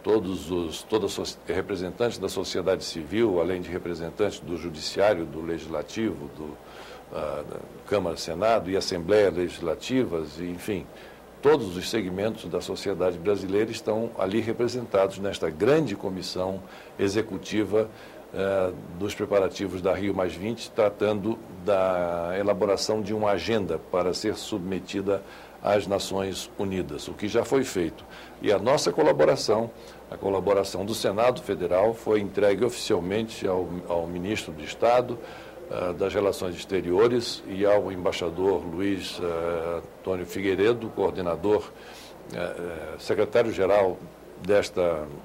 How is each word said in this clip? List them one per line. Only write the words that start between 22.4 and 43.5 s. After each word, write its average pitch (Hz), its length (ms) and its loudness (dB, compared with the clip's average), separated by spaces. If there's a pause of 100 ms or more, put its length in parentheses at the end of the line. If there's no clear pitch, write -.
de 101 120 -2
uma 107 180 2
agenda 92 460 0 (140)
para 90 220 2
ser 104 220 0
submetida 95 840 -2 (400)
às 101 260 2
Nações 95 720 -2
Unidas, 92 500 -4
o 85 60 -8
que 104 140 -6
já 110 160 2
foi 135 200 2
feito. 87 420 -2 (360)
E 107 100 2
a 98 80 6
nossa 139 320 2
colaboração, 147 800 4 (400)
a - 60 -12
colaboração 98 680 2
do 110 80 -4
Senado 120 480 2
Federal, 92 520 2
foi 107 260 2
entregue 98 440 4
oficialmente 98 840 0
ao, 92 200 2 (200)
ao 85 180 0
ministro 90 480 -4
de 78 120 -10
Estado, 120 520 2 (540)
eh, 90 220 -2
das 90 200 0
Relações 95 400 0
Exteriores 95 920 2
e 98 180 -2
ao 101 260 4
embaixador 90 680 0
Luiz, 90 640 -4
eh, 85 580 -2 (200)
Antônio 90 240 -2
Figueiredo, 98 640 2
coordenador, 90 840 0 (640)
eh, - 40 -8
eh, 85 600 -6
secretário-geral 98 960 4 (480)